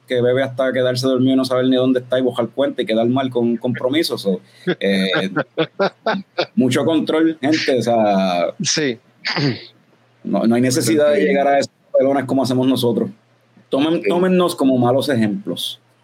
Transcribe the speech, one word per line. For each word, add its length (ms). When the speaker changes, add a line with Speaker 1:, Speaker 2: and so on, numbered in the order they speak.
Speaker 1:
que 160
bebe 220
hasta 280
quedarse 360
dormido 260
y 20
no 80
saber 220
ni 100
dónde 240
está 180
y 40
buscar 260
cuenta 320
y 60
quedar 220
mal 200
con 160
un 140
compromiso. 580
So, 240
eh, 300
<laughs> 680
mucho 300
control, 560
gente, 380
o 40
sea, 800
Speaker 2:
Sí. 360
Speaker 1:
no, 220
no 80
hay 80
necesidad 480
de 100
Speaker 3:
Sí. 60
Speaker 1:
llegar 220
a 100
esos 140
pelones 280
como 180
hacemos 240
nosotros. 440
Tomen, 340
Speaker 3:
Sí. 60
Speaker 1:
tómennos 460
como 240
malos 300
ejemplos. 720